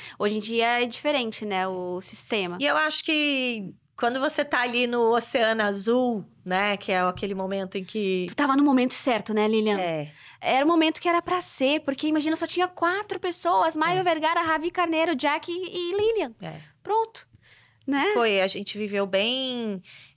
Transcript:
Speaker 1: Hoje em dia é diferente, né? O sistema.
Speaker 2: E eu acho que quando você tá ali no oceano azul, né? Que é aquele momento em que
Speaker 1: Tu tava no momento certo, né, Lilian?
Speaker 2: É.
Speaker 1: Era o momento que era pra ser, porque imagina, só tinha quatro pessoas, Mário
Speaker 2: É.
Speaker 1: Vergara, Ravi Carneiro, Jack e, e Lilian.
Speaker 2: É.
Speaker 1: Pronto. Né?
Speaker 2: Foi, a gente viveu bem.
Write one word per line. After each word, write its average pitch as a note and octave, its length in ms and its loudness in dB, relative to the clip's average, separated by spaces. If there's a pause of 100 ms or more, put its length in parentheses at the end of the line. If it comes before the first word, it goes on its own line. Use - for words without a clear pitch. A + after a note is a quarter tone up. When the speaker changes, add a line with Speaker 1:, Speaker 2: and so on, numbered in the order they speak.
(200)
Speaker 1:
Hoje G#3 180 0
em - 20 -2
dia A#3 420 0
é B3 40 2
diferente, A#3+ 600 -2
né? F#3+ 220 -2
O F3+ 340 -4
sistema. F3+ 600 -4
Speaker 2:
E C#4 40 0
eu D4 120 2
acho D#4 260 0
que C4 720 0 (240)
quando B3 240 0
você C#4+ 240 0
tá C#4+ 160 0
ali A#3+ 260 0
no A#3 260 2
oceano A3+ 500 2
azul, G#3+ 600 0 (200)
né? G3 320 0
Que G3 160 -4
é F#3 80 2
aquele F#3 340 -2
momento F#3+ 420 -6
em F#3+ 60 -6
que F#3+ 460 -2
Speaker 1:
Tu - 80 -6
tava C#4 180 2
no C#4 80 6
momento B3+ 300 4
certo, A3+ 400 0
né, G#3+ 160 4
Lilian? G#3+ 320 2
Speaker 2:
É. D#3+ 280 -4 (300)
Speaker 1:
Era C4 260 2
o - 20 4
momento D#4+ 340 4
que F4+ 80 0
era E4+ 120 4
pra F4+ 200 -2
ser, D4 400 0
porque C#4+ 260 -4
imagina, D#4 300 0
só E4 100 -4
tinha F4+ 220 0
quatro F4+ 500 -2
pessoas, F4 560 0
Mário E4+ 240 2
Speaker 2:
É. F#4 40 0
Speaker 1:
Vergara, E4 380 2
Ravi D#4+ 300 0
Carneiro, E4 420 2
Jack D4+ 380 -2
e, E4+ 40 -4
e F4 420 -4
Lilian. G#4 440 0
Speaker 2:
É. D#3+ 160 -10 (240)
Speaker 1:
Pronto. A4+ 460 -2 (580)
Né? C#4+ 280 0
Speaker 2:
Foi, A3 260 4
a F#3+ 80 4
gente G3 300 -6
viveu G3+ 280 -2
bem. A3+ 800 -2 (340)